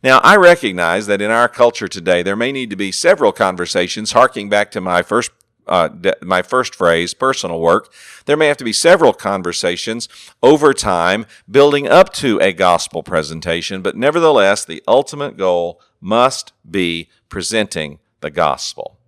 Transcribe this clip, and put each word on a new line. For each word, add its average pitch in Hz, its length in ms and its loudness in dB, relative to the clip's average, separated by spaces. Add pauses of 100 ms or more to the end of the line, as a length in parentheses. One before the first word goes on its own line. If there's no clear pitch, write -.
Now, 131 200 4
I 185 120 6
recognize 104 720 2
that 101 140 -2
in 104 80 -4
our 117 180 2
culture 120 400 0
today, 90 360 -2
there 98 120 -2
may 120 160 -4
need 131 200 -8
to 98 40 -8
be 95 160 -6
several 160 400 0
conversations, 92 800 -4
harking 113 360 2
back 101 220 0
to 104 100 -8
my 90 220 0
first, 117 280 -4 (360)
uh, 85 220 0
de-, 90 320 -4
my 90 200 -2
first 127 320 -4
phrase, 87 400 0
personal 95 460 -4
work. 82 340 0 (320)
There 147 120 0
may 156 100 2
have 147 100 0
to 139 60 -16
be 113 100 -6
several 160 400 4
conversations 95 960 -6 (320)
over 143 320 4
time 95 520 -2 (240)
building 143 380 2
up 165 280 4
to 117 260 -2
a 95 120 2
gospel 85 500 0
presentation, 82 760 -6
but 92 140 -6
nevertheless, 135 680 2
the 82 220 -16
ultimate 143 500 -2
goal 87 440 -4 (180)
must 120 540 -2 (160)
be 82 400 -4 (200)
presenting 87 680 -6 (220)
the 76 100 -8
gospel. - 680 -4 (100)